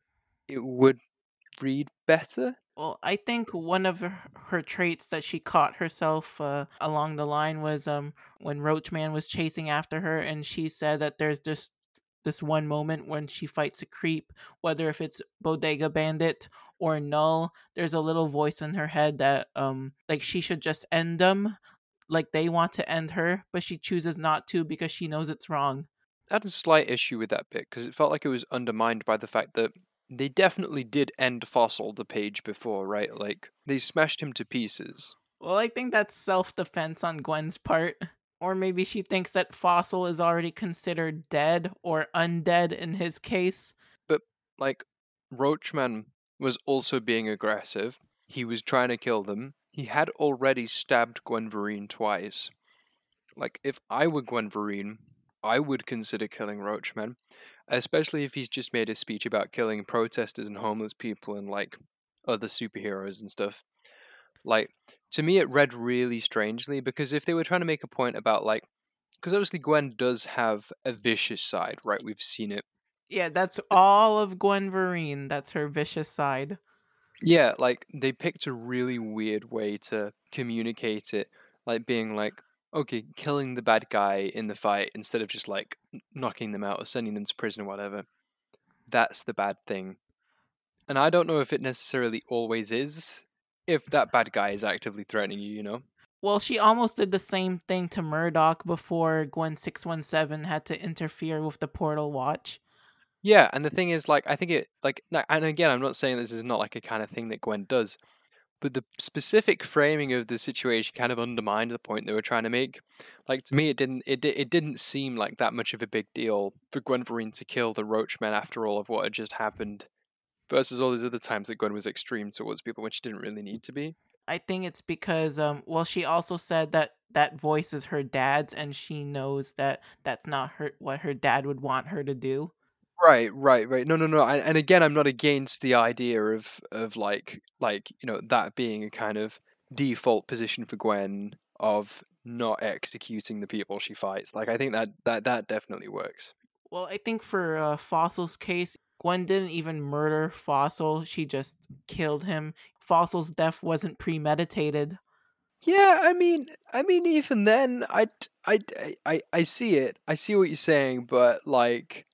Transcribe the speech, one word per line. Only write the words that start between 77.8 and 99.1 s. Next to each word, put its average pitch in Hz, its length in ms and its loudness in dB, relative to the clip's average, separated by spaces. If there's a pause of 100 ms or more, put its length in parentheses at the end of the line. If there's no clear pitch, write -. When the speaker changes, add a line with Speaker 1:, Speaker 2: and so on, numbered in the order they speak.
Speaker 1:
they 135 200 -2
picked - 340 -6
a 139 60 -4
really 123 460 -4
weird 107 520 -4
way 104 280 -2
to 104 340 -4 (180)
communicate 117 840 -4
it, 101 160 -4 (360)
like, 117 200 -2
being 110 280 -2
like, 107 260 -4 (320)
"Okay, 127 300 -4 (140)
killing 143 380 -2
the 123 80 -6
bad 110 280 4
guy 101 260 2 (180)
in 110 120 -4
the 104 80 -6
fight 101 400 0
instead 110 280 -4
of 104 60 -6
just, - 200 -8
like, 101 300 -6 (120)
kn-, - 120 -16 (120)
knocking 113 380 -6
them 101 100 -6
out 98 180 -4
or - 40 -8
sending 113 300 -4
them 104 100 -6
to - 100 -6
prison 107 280 -6
or 101 40 -10
whatever. 101 380 -8 (840)
That's - 360 2
the 113 100 -6
bad 98 220 -2 (100)
thing." 95 320 -8 (920)
And 139 100 -2
I 151 120 6
don't 170 180 4
know 156 120 2
if 131 120 -2
it 127 100 0
necessarily 123 640 -2
always 113 440 -2
is, 147 540 -4 (400)
if 160 200 0
that - 260 2
bad 113 200 4
guy 101 180 0
is 104 140 -4
actively 104 400 -4
threatening 101 360 -4
you, 104 140 -10
you 107 100 -10
know? 113 180 -8 (400)
Speaker 2:
Well, 202 180 2
she - 180 -2
almost 226 380 4
did 190 160 2
the 190 80 4
same 185 380 -2
thing 180 320 -2
to 185 120 -4
Murdoch 160 640 2
before 165 600 0